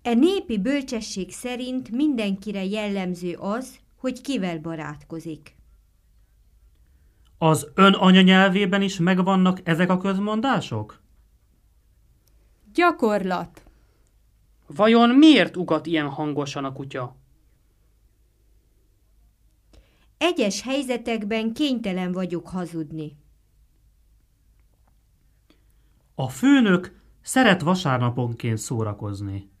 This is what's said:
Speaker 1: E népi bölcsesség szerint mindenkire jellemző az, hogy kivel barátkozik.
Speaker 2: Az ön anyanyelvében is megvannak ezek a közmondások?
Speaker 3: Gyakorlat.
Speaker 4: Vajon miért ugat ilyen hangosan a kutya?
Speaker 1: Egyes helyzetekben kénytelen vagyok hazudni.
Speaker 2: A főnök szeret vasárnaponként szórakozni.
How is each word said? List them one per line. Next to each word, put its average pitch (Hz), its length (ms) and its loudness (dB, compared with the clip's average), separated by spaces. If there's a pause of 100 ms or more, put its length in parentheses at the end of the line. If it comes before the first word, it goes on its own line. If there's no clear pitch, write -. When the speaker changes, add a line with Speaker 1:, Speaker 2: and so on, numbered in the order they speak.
Speaker 1:
E 240 120 -2
népi 311 460 2
bölcsesség 226 720 -6
szerint 247 600 -10
mindenkire 208 720 -2
jellemző 190 720 -6
az, 226 440 -8 (160)
hogy 254 260 -8
kivel 190 380 -6
barátkozik. 160 960 -14 (1800)
Speaker 2:
Az 160 360 2
ön 190 200 6
anyanyelvében 190 880 4
is 190 160 -4
megvannak 185 680 2
ezek 175 260 0
a 185 80 2
közmondások? 196 1040 -4 (1700)
Speaker 3:
Gyakorlat. 208 920 0 (1000)
Speaker 4:
Vajon 226 420 4
miért 262 480 6
ugat 160 280 -2
ilyen 156 240 -2
hangosan 143 560 -6
a 135 80 -8
kutya? 135 420 -12 (3000)
Speaker 1:
Egyes 285 440 -2
helyzetekben 226 920 -6
kénytelen 220 580 -4
vagyok 175 360 -6
hazudni. 160 680 -10 (3000)
Speaker 2:
A 131 140 -4
főnök 233 680 2 (220)
szeret 214 400 2
vasárnaponként 123 960 -2
szórakozni. 101 1040 -8